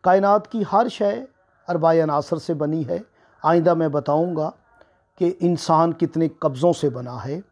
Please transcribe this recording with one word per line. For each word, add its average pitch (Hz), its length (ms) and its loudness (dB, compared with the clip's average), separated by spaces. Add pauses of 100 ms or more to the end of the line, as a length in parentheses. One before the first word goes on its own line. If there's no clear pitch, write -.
کائنات 196 480 2
کی 220 100 -4 (100)
ہر 226 160 2
شے 202 240 -2 (560)
اربع 165 240 2 (120)
عناصر 151 320 -2
سے 165 180 -6
بنی 151 340 -4
ہے۔ 85 100 -4 (440)
آئندہ 170 320 4
میں 165 140 0
بتاؤں 151 480 -2
گا 151 140 -4 (680)
کہ 180 200 0
انسان 165 520 2
کتنے 165 360 -2
قبضوں 156 440 0
سے 147 180 0
بنا 123 340 -10
ہے۔ 147 160 -8 (120)